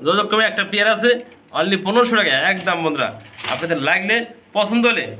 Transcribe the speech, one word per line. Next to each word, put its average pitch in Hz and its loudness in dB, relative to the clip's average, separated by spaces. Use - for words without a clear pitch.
যোগাযোগ 196 2
করবেন, 220 2
একটা 202 -2
পেয়ার 208 2
আছে 208 2
only 190 2
পনেরোশো 226 2
টাকা 170 2
একদম। 185 -2
বন্ধুরা, 139 -2
আপনাদের 160 -2
লাগলে, 190 0
পছন্দ 214 0
হলে 175 -2